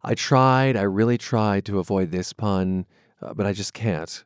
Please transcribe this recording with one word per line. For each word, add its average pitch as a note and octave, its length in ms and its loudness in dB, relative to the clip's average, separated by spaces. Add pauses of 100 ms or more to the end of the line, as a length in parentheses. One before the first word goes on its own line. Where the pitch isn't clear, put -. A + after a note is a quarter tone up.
I A#2+ 140 -2
tried, C3 600 4
I G2 60 0
really A2 340 2
tried G#2+ 480 0
to G2+ 140 -2
avoid F#2+ 320 0
this F2+ 200 -4
pun, F#2 540 -2 (360)
uh, - 120 -12
but G2+ 120 -4
I G2+ 80 0
just G2 200 -8
can't. E2+ 520 -4